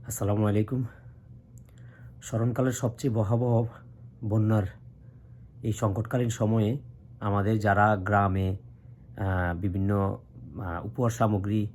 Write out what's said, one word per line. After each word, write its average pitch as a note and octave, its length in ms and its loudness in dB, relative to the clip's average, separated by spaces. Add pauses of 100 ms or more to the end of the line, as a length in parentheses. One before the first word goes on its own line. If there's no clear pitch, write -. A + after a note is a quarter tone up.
আসসালামু G#2 380 0
আলাইকুম। G#2 380 0 (1400)
স্মরণকালের B2 500 0
সবচেয়ে B2 420 -2
ভয়াবহ A#2 520 2 (580)
বন্যার G#2+ 380 4 (1000)
এই A2+ 100 -2
সংকটকালীন A2 560 0
সময়ে A2 500 2 (420)
আমাদের G2+ 380 0
যারা G#2 380 4
গ্রামে, F#2+ 600 2 (600)
আহ, F2+ 400 0
বিভিন্ন, G2 600 0 (400)
আহ, F2 280 -6
উপহার A#2 240 0
সামগ্রী G#2 640 0